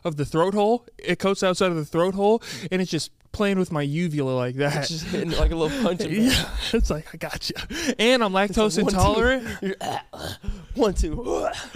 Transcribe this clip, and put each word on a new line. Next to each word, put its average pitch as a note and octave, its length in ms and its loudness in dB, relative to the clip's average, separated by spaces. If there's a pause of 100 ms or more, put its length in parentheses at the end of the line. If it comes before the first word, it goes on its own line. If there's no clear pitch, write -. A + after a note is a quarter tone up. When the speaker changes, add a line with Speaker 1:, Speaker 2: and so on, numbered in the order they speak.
Speaker 1:
of E3 120 -4
the D3 80 -2
throat F3 300 2
hole. G#3+ 320 2 (120)
It - 200 -2
coats G3 220 0
the F#3+ 80 2
outside F#3 240 2
of E3+ 40 -2
the D#3 80 -2
throat E3+ 300 0
hole, G3+ 280 2 (280)
and F#3 100 0
it's F#3 120 -2
just D#3 180 -2 (220)
playing G3+ 260 0
with F3+ 140 0
my D3+ 100 0
uvula D3 480 -2
like B2+ 240 -2
that. C#3+ 220 0
Speaker 2:
It's C#3 140 -4
just D#3+ 160 -8
hitting F3 260 -4
it - 80 -2
like D#3 100 4
a E3 60 -2
little D#3+ 260 0
punching F3+ 260 0
bag. E3 100 -2
Speaker 1:
<laughs> A3 140 4
Yeah, - 160 0 (240)
it's A3+ 160 2
like, - 240 -6
"I - 40 -16
got - 340 -8
you." - 60 -8 (420)
And A#3+ 240 4
I'm G3+ 140 0
Speaker 2:
It's G3 200 2
Speaker 1:
lactose G#3+ 200 4
Speaker 2:
like, G3+ 80 4
"One, G3+ 80 2
two." G3+ 40 2
Speaker 1:
intolerant. A3+ 480 4 (160)
Speaker 2:
You're, F#3+ 200 -4
"Ah, - 580 -8 (380)
one, G#3 180 2
two." - 540 0 (280)